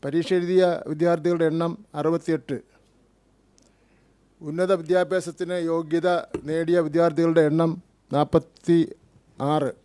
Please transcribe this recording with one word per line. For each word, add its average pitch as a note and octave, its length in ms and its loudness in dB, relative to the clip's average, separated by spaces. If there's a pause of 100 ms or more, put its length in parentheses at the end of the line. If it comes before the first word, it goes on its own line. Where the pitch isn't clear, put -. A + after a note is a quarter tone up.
പരീക്ഷ D#3+ 340 -4
എഴുതിയ F3+ 260 2 (280)
വിദ്യാർത്ഥികളുടെ E3 600 0
എണ്ണം E3 200 -2 (280)
അറുപത്തിയെട്ട്. D#3+ 580 -2 (1900)
ഉന്നത F3+ 220 -2 (100)
വിദ്യാഭ്യാസത്തിന് F3+ 760 -2 (140)
യോഗ്യത E3 380 -2 (400)
നേടിയ E3 280 0 (100)
വിദ്യാർത്ഥികളുടെ E3 640 2
എണ്ണം E3 220 2 (440)
നാൽപത്തി E3 640 0 (760)
ആറ്. D3 180 -2 (140)